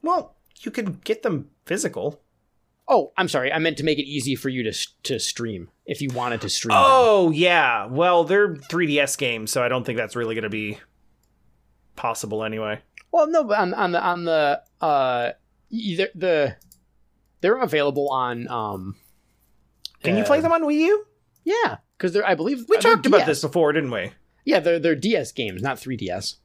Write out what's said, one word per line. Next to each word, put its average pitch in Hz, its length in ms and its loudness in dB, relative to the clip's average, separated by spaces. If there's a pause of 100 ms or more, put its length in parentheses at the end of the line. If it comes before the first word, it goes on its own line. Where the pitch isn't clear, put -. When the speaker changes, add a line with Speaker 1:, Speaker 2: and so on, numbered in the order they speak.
Speaker 1:
Well, 339 340 -4 (260)
you 226 100 -10
can 202 220 -6 (100)
get 214 200 -4
them 165 260 -4 (160)
physical. 170 560 -6 (680)
Speaker 2:
Oh, 202 300 2
I'm 185 100 0
sorry. 135 240 -2
I 160 80 -2
meant 160 180 -2
to 143 60 -8
make 147 160 0
it 143 60 -4
easy 135 300 -4
for 135 140 -6
you 127 140 -6
to 110 60 -2
s-, - 240 -8 (100)
to 120 160 -4
stream 104 500 -8 (160)
if - 160 -8
you 139 80 -4
wanted 123 320 -4
to 135 80 -8
stream - 240 -4
them. - 120 6
Speaker 1:
Oh, 220 460 6
yeah. 147 540 2
Well, 170 380 2
they're 190 320 2
three 165 320 -4
D 143 120 2
S 139 160 0
games, 113 360 -4
so 127 120 0
I 120 60 2
don't 127 160 -2
think 117 120 -4
that's 110 180 -6
really 113 200 -4
gonna 110 140 -4
be 104 280 -6 (1160)
possible 110 480 -6
anyway. 110 360 -6 (320)
Speaker 2:
Well, 302 160 2
no, 320 160 2
but 208 140 0
on, 180 160 0
on 180 180 -2
the, 170 120 -2
on 175 220 -2
the, 156 360 2 (200)
uh, 131 500 0 (400)
y-, 214 260 -4
the, 196 180 0
the, 151 400 0 (840)
they're 208 160 4
available 143 520 0
on, 123 380 -2
um, 101 480 -6 (1080)
Speaker 1:
Can 185 140 2
you 220 60 2
play 285 160 4
Speaker 2:
uh, - 20 0
Speaker 1:
them 330 100 2
on 330 120 2
Wii 302 160 0
U? 403 260 2 (380)
Speaker 2:
Yeah, 415 340 -2 (200)
'cause 180 160 -2
they're, 202 140 2
I 185 80 4
believe, 226 340 -4
Speaker 1:
We 427 80 6
Speaker 2:
uh, - 40 2
they're 453 120 6
Speaker 1:
talked - 120 0
about - 120 8
Speaker 2:
D - 60 8
S. 143 40 0
Speaker 1:
this 147 140 0
before, 151 320 2
didn't 147 180 0
we? 101 200 -6 (340)
Speaker 2:
Yeah, 185 140 2
they're, 170 200 2
they're 156 160 2
D 196 200 0
S 147 160 -4
games, 101 300 -6
not 131 180 -4
three 131 180 -8
D 98 120 -6
S. 95 360 -8